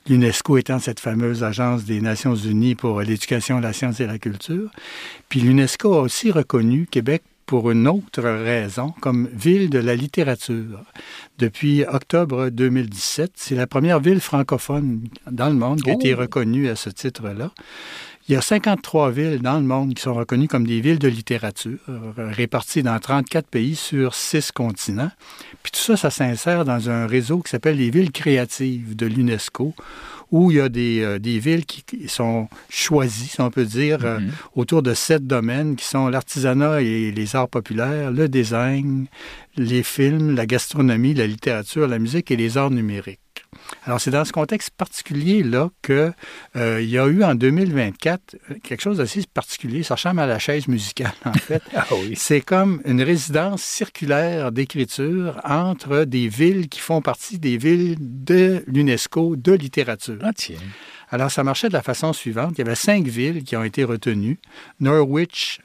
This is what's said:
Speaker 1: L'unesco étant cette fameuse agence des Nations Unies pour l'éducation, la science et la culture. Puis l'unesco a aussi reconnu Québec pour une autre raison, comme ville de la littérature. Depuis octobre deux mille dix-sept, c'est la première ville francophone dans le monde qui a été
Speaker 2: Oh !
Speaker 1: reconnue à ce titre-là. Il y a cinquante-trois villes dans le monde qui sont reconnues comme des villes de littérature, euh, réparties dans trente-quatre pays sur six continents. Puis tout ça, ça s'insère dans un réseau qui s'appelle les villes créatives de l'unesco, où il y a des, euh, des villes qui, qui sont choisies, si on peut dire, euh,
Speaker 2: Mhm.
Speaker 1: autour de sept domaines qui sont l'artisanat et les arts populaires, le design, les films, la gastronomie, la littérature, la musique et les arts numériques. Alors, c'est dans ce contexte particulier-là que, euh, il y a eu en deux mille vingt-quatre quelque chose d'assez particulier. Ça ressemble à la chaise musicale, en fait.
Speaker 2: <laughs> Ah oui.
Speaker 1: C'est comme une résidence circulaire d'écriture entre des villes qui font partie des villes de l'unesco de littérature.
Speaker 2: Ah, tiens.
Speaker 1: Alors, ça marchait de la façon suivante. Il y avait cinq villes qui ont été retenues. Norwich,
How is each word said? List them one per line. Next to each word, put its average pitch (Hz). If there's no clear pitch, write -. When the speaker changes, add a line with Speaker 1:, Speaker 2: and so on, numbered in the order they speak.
Speaker 1:
L'unesco 127
étant 131
cette 120
fameuse 117
agence 117
des 107
Nations 110
Unies 110
pour 107
l'éducation, 113
la 110
science 123
et 123
la 107
culture. 165
Puis 135
l'unesco 131
a 160
aussi 135
reconnu 135
Québec 135
pour 120
une 117
autre 190
raison, 117
comme 123
ville 175
de 135
la 120
littérature. 120
Depuis 143
octobre 135
deux 123
mille 123
dix-sept, 104
c'est -
la 123
première 156
ville 175
francophone 135
dans 123
le 151
monde 135
qui 190
a 170
été 147
Speaker 2:
Oh ! 120
Speaker 1:
reconnue 123
à 110
ce -
titre-là. 113
Il 139
y -
a 127
cinquante-trois 175
villes 143
dans 131
le 143
monde 131
qui -
sont 127
reconnues 123
comme 123
des 113
villes 151
de 139
littérature, 113
euh, 113
réparties 117
dans 117
trente-quatre 139
pays 127
sur 135
six -
continents. 113
Puis -
tout -
ça, 220
ça 151
s'insère 151
dans 120
un 117
réseau 127
qui -
s'appelle 147
les 120
villes 165
créatives 123
de 113
l'unesco, 120
où 170
il 147
y -
a 135
des, 117
euh, 101
des 113
villes 160
qui, -
qui 202
sont 113
choisies, 127
si -
on 123
peut 123
dire, 131
euh, 113
Speaker 2:
Mhm. 101
Speaker 1:
autour 147
de 123
sept 151
domaines 131
qui -
sont 135
l'artisanat 135
et 110
les 104
arts 131
populaires, 127
le 151
design, 131
les 123
films, 147
la 113
gastronomie, 127
la 120
littérature, 113
la 117
musique 123
et 131
les 113
arts 139
numériques. 101
Alors, 123
c'est 131
dans 147
ce -
contexte 160
particulier-là 151
que, 147
euh, 113
il 113
y 123
a 131
eu 190
en 156
deux 123
mille 180
vingt-quatre 139
quelque -
chose 202
d'assez 156
particulier. 123
Ça 131
ressemble 180
à 147
la 117
chaise 143
musicale, 110
en 120
fait. 156
Speaker 2:
<laughs> -
Ah -
oui. 104
Speaker 1:
C'est 147
comme 185
une 131
résidence 160
circulaire 151
d'écriture 143
entre 151
des 123
villes 165
qui -
font 165
partie 165
des 131
villes 170
de 175
l'unesco 143
de 139
littérature. 127
Speaker 2:
Ah, 214
tiens. 87
Speaker 1:
Alors, 131
ça 147
marchait 135
de 214
la 147
façon 156
suivante. 123
Il 156
y -
avait 117
cinq 202
villes 135
qui 127
ont 113
été 110
retenues. 113
Norwich, 147